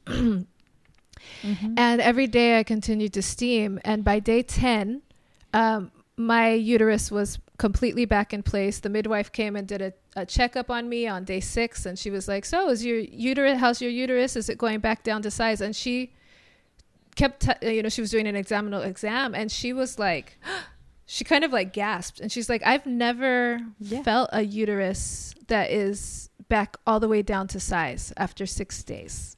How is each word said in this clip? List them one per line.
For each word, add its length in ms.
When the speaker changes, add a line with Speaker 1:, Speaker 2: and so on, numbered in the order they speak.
Speaker 1:
<clears throat> 420
Speaker 2:
Mm-hmm. 360
Speaker 1:
And 240
every 260
day 320
I 40
continued 500
to 80
steam. 640
And 180
by 160
day 240
ten, 580
um, 360
my 340
uterus 600
was 280
completely 460
back 300
in 100
place. 360
The 100
midwife 420
came 240
and 100
did 160
a, 120
a 80
checkup 440
on 200
me 180
on 160
day 160
six, 460
and 120
she 120
was 180
like, 160
"So 260
is 160
your 140
uterus, 600
how's 220
your 100
uterus? 440
Is 140
it 80
going 220
back 240
down 180
to 100
size?" 300
And 120
she 380
kept, 280
t-, 140
you 80
know, 60
she 120
was 100
doing 160
an 80
examinal 460
exam, 520
and 160
she 220
was 260
like, 460
<gasps> 640
she 180
kind 220
of, 80
like, 180
gasped, 480
and 140
she's 160
like, 160
"I've 200
never 720
Speaker 2:
Yeah. 240
Speaker 1:
felt 300
a 80
uterus 960
that 240
is 580
back 260
all 140
the 80
way 140
down 280
to 120
size 560
after 280
six 380
days," 540